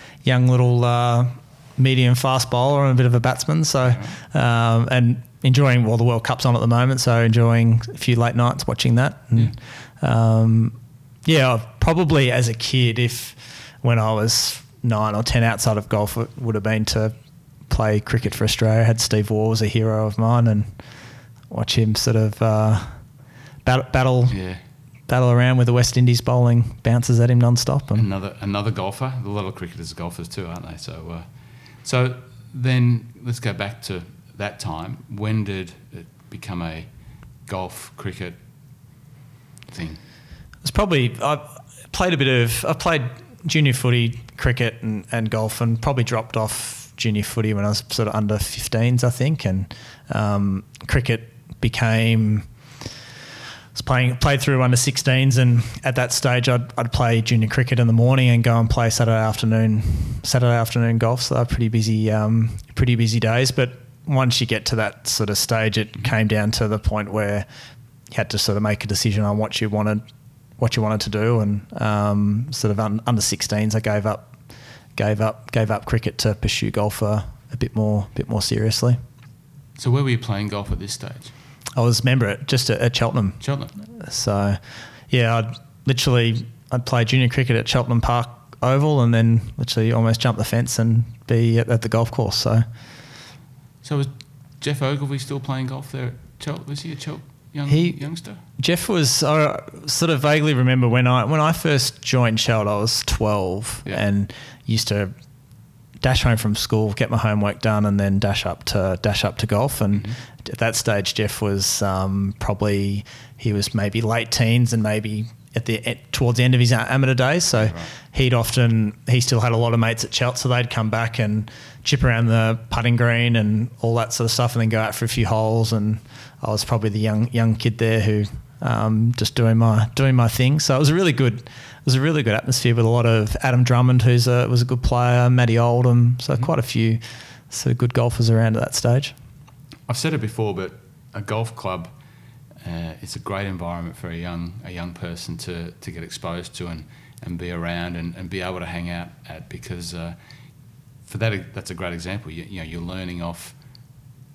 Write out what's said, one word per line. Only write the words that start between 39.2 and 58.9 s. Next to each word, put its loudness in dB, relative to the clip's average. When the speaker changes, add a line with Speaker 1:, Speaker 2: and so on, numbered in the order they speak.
Speaker 2:
thing? -12
Speaker 1:
It's -8
probably, 0
I -2
played 0
a 0
bit 2
of, 2
I 0
played -2
junior 2
footy, 0
cricket 0
and, -6
and -2
golf, -4
and 0
probably 0
dropped -4
off -6
junior 0
footy -2
when -2
I 0
was -2
sort -2
of -4
under 0
fifteens, 0
I 4
think. -2
And, -2
um, -2
cricket 0
became, 2
I -18
was -12
playing, 0
played 2
through 2
under 4
sixteens, 2
and 4
at 0
that 0
stage 2
I'd, 0
I'd -2
play 2
junior 2
cricket 2
in 4
the 4
morning 4
and 4
go 4
and 2
play 2